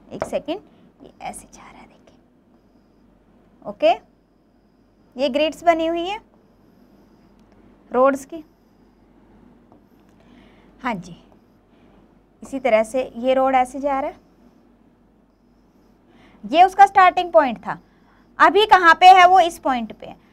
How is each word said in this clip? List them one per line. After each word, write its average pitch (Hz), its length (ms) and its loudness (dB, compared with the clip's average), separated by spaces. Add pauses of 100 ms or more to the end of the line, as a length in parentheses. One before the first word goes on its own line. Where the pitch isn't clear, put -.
(120)
एक 202 140 -12
सेकेंड, 320 340 -10 (440)
ये - 80 -20 (100)
ऐसे - 260 -18
जा - 140 -20
रहा - 180 -20
है, - 80 -20
देखिए, - 300 -20 (1500)
ओके, 302 280 -2 (1200)
ये 269 140 -4
ग्रिड्स 302 340 -6
बनी 330 240 -2
हुई 339 200 -6
है 427 120 -12 (1700)
रोड्स 269 340 -2
की। 330 120 -20 (2500)
हाँ 247 140 -8
जी, 175 200 -16 (1300)
इसी 269 160 -12
तरह 226 240 -2
से 254 180 -8 (140)
ये 254 180 -4
रोड 262 220 -2
ऐसे 254 240 -4
जा 269 200 -6
रहा 294 100 -8
है, - 60 -20 (2250)
ये 285 200 2
उसका 392 220 4
स्टार्टिंग 359 460 0
पॉइंट 277 280 0
था। 170 180 -12 (600)
अभी 339 260 2
कहाँ 370 300 4
पे 359 120 6
है 370 200 8
वो, 370 120 4
इस 339 200 0
पॉइंट 247 320 -6
पे - 140 -20
है। - 100 -20 (180)